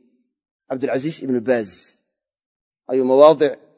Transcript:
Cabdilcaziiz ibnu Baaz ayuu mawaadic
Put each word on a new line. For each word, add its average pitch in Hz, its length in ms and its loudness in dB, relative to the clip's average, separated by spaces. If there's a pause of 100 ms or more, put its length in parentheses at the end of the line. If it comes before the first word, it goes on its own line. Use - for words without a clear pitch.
(680)
Cabdilcaziiz 135 520 -6
ibnu 127 200 -4
Baaz 110 280 -4 (1200)
ayuu 131 160 0
mawaadic 143 480 4 (240)